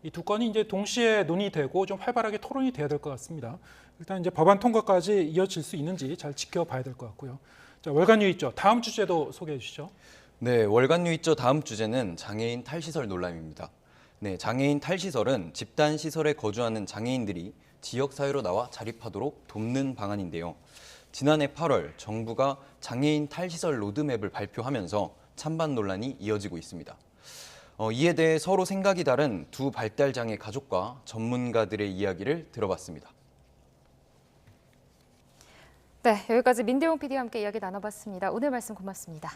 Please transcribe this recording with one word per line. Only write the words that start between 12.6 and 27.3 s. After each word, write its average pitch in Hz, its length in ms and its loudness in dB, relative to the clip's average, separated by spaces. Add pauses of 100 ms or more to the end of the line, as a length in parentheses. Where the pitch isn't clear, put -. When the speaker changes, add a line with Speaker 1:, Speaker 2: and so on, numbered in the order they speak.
Speaker 2:
탈시설 151 440 -6
논란입니다. 82 640 -6 (500)
네, 95 180 -4
장애인 139 420 2
탈시설은 135 760 0
집단 151 440 0
시설에 151 360 0
거주하는 110 520 -2
장애인들이 104 680 -4 (280)
지역 135 320 -4
사회로 139 300 -2
나와 104 260 0
자립하도록 107 800 -8
돕는 123 480 -2
방안인데요. 87 600 -4 (560)
지난해 143 420 2
팔월 104 440 0
정부가 117 600 -2 (240)
장애인 147 480 0
탈시설 165 520 -4
로드맵을 104 480 -2
발표하면서 104 840 -4 (220)
찬반 160 400 -2
논란이 104 440 -2
이어지고 101 380 -4
있습니다. 82 380 -14 (840)